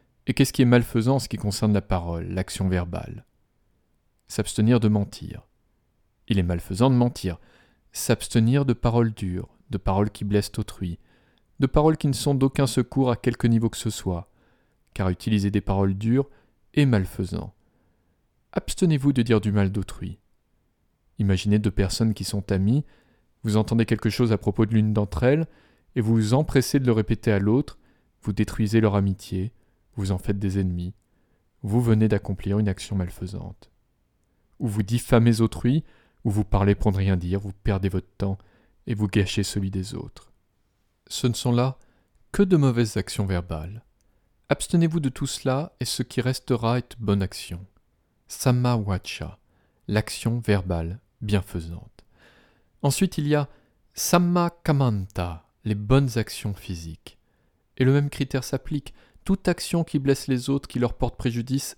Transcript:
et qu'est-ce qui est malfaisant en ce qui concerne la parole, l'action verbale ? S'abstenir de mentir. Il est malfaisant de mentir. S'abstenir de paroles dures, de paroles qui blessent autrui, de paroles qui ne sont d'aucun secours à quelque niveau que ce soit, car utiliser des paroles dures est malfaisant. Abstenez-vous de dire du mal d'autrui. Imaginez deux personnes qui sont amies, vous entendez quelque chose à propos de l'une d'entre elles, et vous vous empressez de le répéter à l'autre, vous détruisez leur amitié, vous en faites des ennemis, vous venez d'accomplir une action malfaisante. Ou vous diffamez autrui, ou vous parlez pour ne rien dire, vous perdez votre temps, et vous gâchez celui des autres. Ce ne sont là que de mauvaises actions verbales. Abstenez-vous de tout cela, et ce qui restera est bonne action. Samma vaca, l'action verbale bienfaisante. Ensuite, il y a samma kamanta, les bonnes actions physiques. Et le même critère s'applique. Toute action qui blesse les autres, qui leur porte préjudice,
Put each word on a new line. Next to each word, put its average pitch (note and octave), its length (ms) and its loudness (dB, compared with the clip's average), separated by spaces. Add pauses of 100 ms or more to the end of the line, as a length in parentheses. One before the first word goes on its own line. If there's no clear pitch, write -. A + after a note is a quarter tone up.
(260)
et - 80 -2
qu'est-ce - 180 2
qui C3+ 100 2
est B2 40 6
malfaisant A#2+ 500 4
en - 20 0
ce - 100 -6
qui - 80 -8
concerne G#2 360 -2
la G2 100 2
parole, E2+ 440 -4
l'action F#2+ 420 -4
verbale ? F#2 560 -4 (1000)
S'abstenir A2 540 2
de G#2+ 80 4
mentir. - 580 -4 (840)
Il G2+ 100 2
est F#2 40 2
malfaisant F2+ 480 0
de B2+ 60 4
mentir. A#2+ 420 0 (580)
S'abstenir B2 680 2
de C3 80 0
paroles A#2 420 0
dures, F#2 340 -6 (220)
de G2 80 -4
paroles G2+ 320 0
qui - 140 -10
blessent G2+ 340 0
autrui, F2+ 400 -8 (640)
de C3+ 80 2
paroles D#3 280 4
qui - 120 -2
ne C3+ 40 2
sont C#3+ 220 0
d'aucun C3+ 320 2
secours B2+ 420 0
à A#2+ 60 2
quelque - 320 -2
niveau A2+ 240 4
que - 60 -14
ce - 120 -6
soit, F2+ 440 -6 (640)
car F#2+ 160 0
utiliser G2+ 420 0
des G2+ 80 2
paroles G2 340 0
dures A2+ 340 0 (460)
est C#3+ 120 4
malfaisant. F#2+ 680 -2 (960)
Abstenez-vous D3+ 600 0
de C3 100 2
dire A#2 180 4
du G#2 120 -2
mal G2 180 2
d'autrui. F#2+ 480 -8 (1000)
Imaginez G2+ 400 4
deux G#2 100 2
personnes G#2 440 0
qui F#2+ 100 -8
sont G2 260 -6
amies, G#2 340 2 (600)
vous G#2+ 120 2
entendez A2+ 300 2
quelque A2 240 0
chose A#2 220 2
à G2+ 60 2
propos G#2 280 2
de A2 80 -4
l'une G#2+ 180 2
d'entre G#2 300 -2
elles, D3+ 240 2 (480)
et C3 60 0
vous A2+ 160 2
vous A2 180 2
empressez C#3 460 2
de B2+ 60 -2
le A#2+ 60 4
répéter A2 380 0
à G2+ 80 4
l'autre, G#2+ 400 0 (440)
vous G#2+ 100 -4
détruisez G#2+ 480 0
leur G#2 160 2
amitié, G2 560 -2 (420)
vous G2 160 -4
en F#2+ 80 0
faites G2+ 220 -4
des G2 180 -2
ennemis, F2+ 360 -4 (680)
vous A2 180 0
venez A2 280 4
d'accomplir G2+ 500 -2
une G#2+ 100 0
action - 280 -6
malfaisante. F#2 760 -8 (880)
Ou - 80 -6
vous G#2 160 -2
diffamez A2+ 580 4
autrui, B2 440 0 (400)
ou A2 60 0
vous G2+ 140 0
parlez G2 300 4
pour G#2 160 2
ne F#2+ 60 -2
rien F#2+ 220 2
dire, F2 200 -2
vous G2+ 140 -8
perdez G2 380 -2
votre F#2 260 -6
temps, F#2+ 220 -4 (480)
et A#2 80 -4
vous G#2 140 -2
gâchez G2 340 0
celui G2 280 -4
des F#2+ 240 -8
autres. - 380 -14 (720)
Ce - 200 -4
ne A#2+ 80 0
sont - 180 -2
là B2+ 240 0 (560)
que G3 100 2
de F#3+ 140 4
mauvaises A#2+ 400 2
actions G2+ 300 -4
verbales. F2+ 580 -6 (640)
Abstenez-vous E3 520 0
de C#3 100 -2
tout - 160 -8
cela, C#3 540 -4
et B2 40 -4
ce - 180 -4
qui - 200 -4
restera A#2+ 560 0
est - 200 -10
bonne G2+ 220 0
action. F#2+ 460 -8 (600)
Samma B2 520 0
vaca, F#2+ 600 -6 (480)
l'action G#2+ 520 -2
verbale F2+ 600 -2 (220)
bienfaisante. F2+ 840 -6 (720)
Ensuite, F#3 380 0
il D3 100 -2
y D3 60 4
a D3 160 0 (420)
samma F3 560 2
kamanta, G2+ 960 -2 (200)
les G#2+ 80 0
bonnes A#2 420 2
actions G#2 380 -6
physiques. E2 640 -14 (580)
Et C3 80 0
le C3 80 4
même C#3+ 160 2
critère C3 360 -4
s'applique. - 500 -6 (320)
Toute F#3+ 200 0
action E3+ 380 -2
qui - 140 -4
blesse C#3 280 0
les B2+ 220 -2
autres, C#3 200 -2
qui - 100 -6
leur A#2+ 160 0
porte - 240 -6
préjudice, B2 600 -4